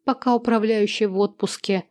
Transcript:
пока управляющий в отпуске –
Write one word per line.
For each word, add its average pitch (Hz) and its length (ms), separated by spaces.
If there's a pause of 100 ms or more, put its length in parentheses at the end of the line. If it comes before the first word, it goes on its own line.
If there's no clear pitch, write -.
пока 262 320
управляющий 220 680
в 190 140
отпуске – 202 720